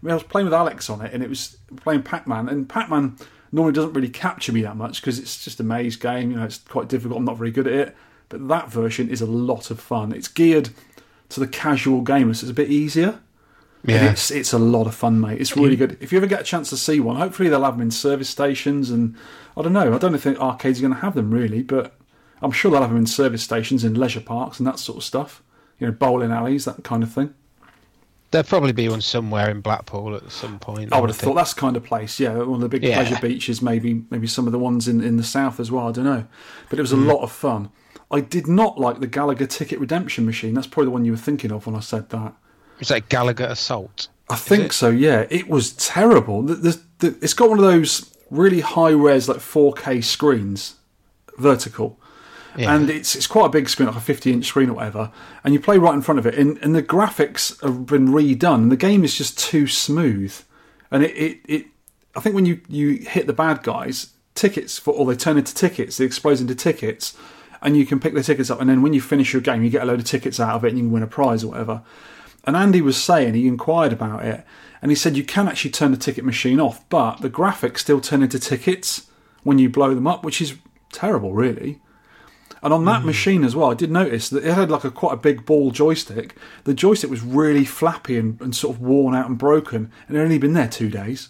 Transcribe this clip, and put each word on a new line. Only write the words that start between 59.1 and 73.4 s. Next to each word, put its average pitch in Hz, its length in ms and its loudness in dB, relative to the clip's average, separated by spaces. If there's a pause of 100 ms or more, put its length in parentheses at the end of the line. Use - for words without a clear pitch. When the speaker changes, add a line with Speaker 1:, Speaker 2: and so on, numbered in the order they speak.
Speaker 1:
just - 220 -6
too 147 260 2
smooth. 123 720 -2 (560)
And 139 100 2
it, 156 140 0
it, 156 320 -4
it, 151 180 -4 (520)
I - 20 -8
think 208 160 -2
when 190 100 4
you, 170 220 0
you 147 280 0
hit - 320 -4
the - 60 -2
bad 156 300 0
guys, 127 460 -6 (260)
tickets, - 420 -2
for, 147 160 -2
or 143 120 2
they 127 100 0
turn 151 220 0
into 139 180 0
tickets, 151 460 -2
it 131 40 4
explodes 131 360 0
into 127 120 -4
tickets, 127 640 -4 (460)
and 147 160 4
you 139 80 6
can 139 160 0
pick - 120 -2
the 147 100 0
tickets 131 260 0
up, 123 100 -4
and 131 100 2
then 131 120 6
when 151 100 4
you 143 80 4
finish 139 320 2
your 131 100 0
game, 123 220 0
you 117 60 2
get 117 140 0
a - 20 -2
load 123 140 0
of 117 60 -6
tickets 127 320 -4
out 117 180 0
of 110 100 -2
it, 117 40 4
and 120 80 -2
you 120 60 0
can 117 80 0
win 113 120 0
a 110 40 -6
prize 113 380 0
or 107 60 -8
whatever. 113 300 -8 (640)
And 147 140 0
Andy 190 240 6
was 135 200 2
saying, 135 340 4
he 123 120 4